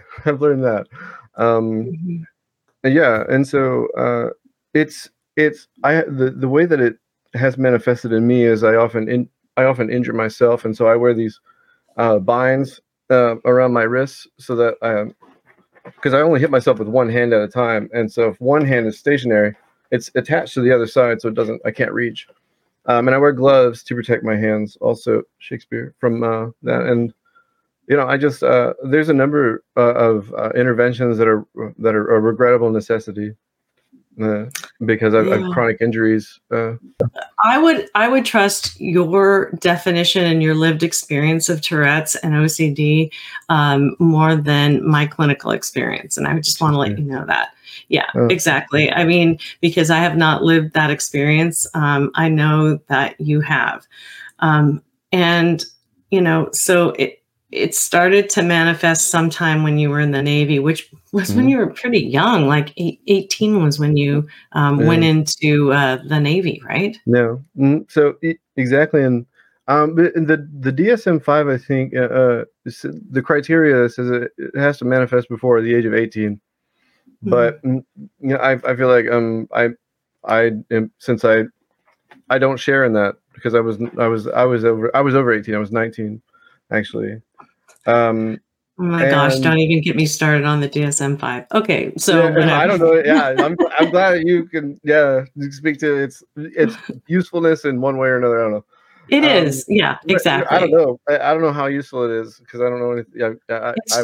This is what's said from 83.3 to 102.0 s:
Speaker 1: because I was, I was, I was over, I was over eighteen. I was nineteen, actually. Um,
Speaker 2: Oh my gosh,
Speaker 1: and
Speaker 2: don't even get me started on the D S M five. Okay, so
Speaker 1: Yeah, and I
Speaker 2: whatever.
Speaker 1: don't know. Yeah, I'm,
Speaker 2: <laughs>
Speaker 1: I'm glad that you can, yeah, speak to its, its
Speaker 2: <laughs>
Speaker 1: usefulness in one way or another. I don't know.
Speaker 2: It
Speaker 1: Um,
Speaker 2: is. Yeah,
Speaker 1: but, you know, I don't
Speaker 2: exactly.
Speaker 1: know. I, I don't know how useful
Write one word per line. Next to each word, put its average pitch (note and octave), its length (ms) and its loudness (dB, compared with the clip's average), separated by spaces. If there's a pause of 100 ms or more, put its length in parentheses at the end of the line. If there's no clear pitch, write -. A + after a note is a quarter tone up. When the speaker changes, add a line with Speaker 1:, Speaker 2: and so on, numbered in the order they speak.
Speaker 1:
because A#2 200 -4
I A#2+ 60 2
was, A2+ 180 -4 (200)
I A#2 100 0
was, A2+ 180 -2
I B2 180 0
was A#2+ 200 0
over, A2+ 300 0
I C3+ 60 2
was C#3 140 0
over C3 180 0
eighteen. G#2+ 220 -6
I G#2+ 40 -2
was G#2 140 -6
nineteen, A2+ 480 -6 (500)
actually. G#2+ 520 -6 (640)
Um, A2+ 540 0 (380)
Speaker 2:
Oh F3+ 40 -8
my E3+ 260 0
gosh, C#3 280 2
Speaker 1:
and C3 80 -2
Speaker 2:
don't D#3+ 140 2
even D#3+ 220 2
get - 160 -4
me D#3+ 80 2
started D3+ 400 0
on D3 160 0
the C#3+ 80 -2
D D3 140 -4
S C#3+ 180 -2
M C#3 160 -2
five. B2 380 -8
Okay, G#3+ 420 -2
so E3+ 220 0
Speaker 1:
Yeah, E3 80 4
and D#3+ 240 2
I D3+ 160 2
Speaker 2:
whatever. - 0 -
Speaker 1:
don't F#3+ 140 0
know. E3 260 4
Yeah, C#3+ 380 2
I'm, E3 120 -2 (100)
Speaker 2:
<laughs> - 120 -4
Speaker 1:
I'm E3 120 2
glad F#3 200 2
that E3 160 0
you F3 180 2
can, D3 400 -8
yeah, C#3+ 400 2 (240)
speak C#3+ 300 -6
to D3+ 180 -2
its, C3+ 260 -6 (140)
its D3+ 400 -4 (140)
Speaker 2:
<laughs> C3 160 -18
Speaker 1:
usefulness E3 580 -2
in C3 160 -4
one C3+ 160 -2
way C3 120 -2
or B2+ 100 0
another. A#2+ 200 0
I A#2 40 0
don't A2 100 -2
know. G#2 120 -8 (440)
Speaker 2:
It C#4+ 160 2
Speaker 1:
Um, G3+ 220 2
Speaker 2:
is. C3+ 220 -6
Yeah, D#3+ 340 0
Speaker 1:
but, - 80 -4
you G3 60 2
know, C#3+ 340 0
I D#3+ 80 2
don't F3+ 100 2
Speaker 2:
exactly. D3 40 -2
Speaker 1:
know. D3 360 2
I, D3 220 0
I - 20 2
don't D#3+ 80 0
know D#3 120 0
how C#3+ 140 -4
useful C3+ 380 -4